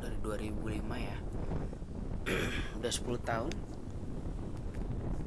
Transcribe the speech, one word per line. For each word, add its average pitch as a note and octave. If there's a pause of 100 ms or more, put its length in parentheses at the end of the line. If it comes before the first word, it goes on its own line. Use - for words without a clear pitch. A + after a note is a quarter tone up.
dari -
dua G#2+
ribu G#2+
lima B2
ya. G#2+ (1000)
<clears throat> -
Udah A#2
sepuluh A#2+
tahun A2+ (1700)